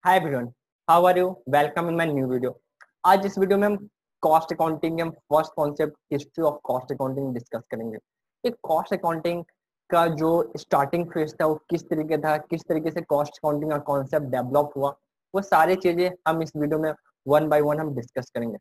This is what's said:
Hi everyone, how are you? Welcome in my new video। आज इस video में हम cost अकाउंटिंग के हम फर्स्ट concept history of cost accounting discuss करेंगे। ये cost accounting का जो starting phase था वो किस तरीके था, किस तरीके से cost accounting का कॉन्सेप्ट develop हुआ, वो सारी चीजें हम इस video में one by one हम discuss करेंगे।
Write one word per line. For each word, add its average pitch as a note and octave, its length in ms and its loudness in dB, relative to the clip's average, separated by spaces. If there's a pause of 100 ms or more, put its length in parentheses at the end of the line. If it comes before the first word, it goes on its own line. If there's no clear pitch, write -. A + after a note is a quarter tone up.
Hi F3+ 160 4
everyone, C#3 260 -2 (420)
how F3 180 6
are F3+ 100 6
you? F3+ 100 4 (300)
Welcome D3+ 340 2
in E3+ 100 -2
my E3 120 2
new C3+ 180 0
video। B2+ 220 -2 (540)
आज G3 200 6
इस G3+ 120 -4
video G3 220 2
में G#3 80 2
हम G#3 80 0 (460)
cost D#3+ 320 4
अकाउंटिंग D#3+ 440 -2
के E3 40 -2
हम E3 100 -4
फर्स्ट D#3 440 0
concept D3+ 400 -2 (180)
history D3 340 -4
of D3 80 0 (140)
cost C3 240 -4
accounting C3+ 400 -4
discuss A#2 280 -10 (100)
करेंगे। A2+ 260 -8 (480)
ये A#3+ 60 0 (120)
cost E3 300 -2
accounting E3+ 500 -4 (460)
का E3+ 180 4
जो D#3+ 500 0
starting D#3+ 540 0
phase D#3 300 -4
था D#3+ 40 2
वो D#3 100 2 (140)
किस E3+ 200 -4
तरीके D#3 280 -2
था, D3+ 200 0
किस E3 300 -6
तरीके D#3+ 240 -2
से E3+ 100 -6
cost D3 320 -2
accounting D3+ 380 -2
का D3 60 -2
कॉन्सेप्ट C#3+ 480 -2
develop C3 500 0
हुआ, C#3 200 -4 (400)
वो G3 60 2
सारी F3+ 340 4
चीजें F3+ 340 0 (180)
हम D#3+ 140 0
इस D#3+ 160 -6
video D3+ 220 -2
में D#3 140 -2 (340)
one D3+ 260 4
by D3+ 100 4
one D3 160 0
हम D3+ 160 -6
discuss B2 340 -10
करेंगे। A#2 320 -6